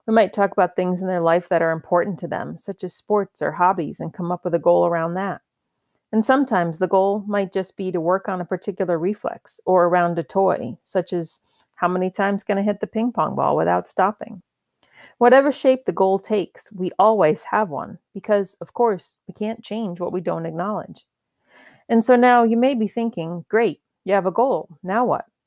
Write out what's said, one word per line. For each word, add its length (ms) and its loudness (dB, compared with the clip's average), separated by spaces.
We 80 0
might 200 4
talk 180 0
about 240 0
things 260 -2
in 60 -4
their 120 -2
life 300 2
that 140 2
are 80 0
important 480 -2
to 80 -8
them, 300 -8
such 260 -12
as 100 -8
sports 480 -4
or 120 -2
hobbies, 460 0
and 140 -8
come 180 -6
up 120 -6
with 100 -4
a 60 2
goal 260 4
around 300 -2
that. 260 -6
And 120 2
sometimes 540 2
the 100 0
goal 380 2
might 260 -2
just 240 -4
be 160 -6
to 80 -2
work 300 -2
on 100 -4
a 60 -6
particular 540 -4
reflex 640 -6
or 220 4
around 320 2
a 40 -2
toy, 600 -2
such 280 -4
as 280 -6
how 140 -2
many 240 -2
times 320 -2
can 160 -2
I 20 -2
hit 200 -2
the 40 -8
ping 260 -4
pong 240 -2
ball 220 0
without 300 0
stopping? 560 -4
Whatever 340 6
shape 340 2
the 60 -4
goal 280 2
takes, 520 -6
we 280 -6
always 460 4
have 240 0
one 280 -10
because, 480 -2
of 140 -14
course, 420 -2
we 60 -16
can't 300 -6
change 360 -8
what 140 -6
we 80 -4
don't 240 -4
acknowledge. 600 -8
And 140 4
so 140 6
now 260 6
you 140 2
may 180 2
be 140 -2
thinking, 580 -6
"Great, 340 0
you 100 -2
have 120 2
a 60 -2
goal. 520 -2
Now 220 -2
what? 180 -2